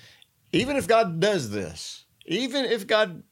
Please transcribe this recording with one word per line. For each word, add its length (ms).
even 240
if 120
God 320
does 300
this, 540
even 380
if 220
God 460